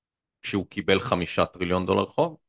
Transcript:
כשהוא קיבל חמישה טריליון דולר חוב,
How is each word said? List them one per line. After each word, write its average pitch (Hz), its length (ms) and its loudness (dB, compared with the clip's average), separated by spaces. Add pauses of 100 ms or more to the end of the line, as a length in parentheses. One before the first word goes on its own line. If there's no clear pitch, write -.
(420)
כשהוא 95 260 -4
קיבל 95 320 0
חמישה 87 460 0
טריליון 90 400 -2
דולר 98 200 2
חוב, 156 320 -2 (120)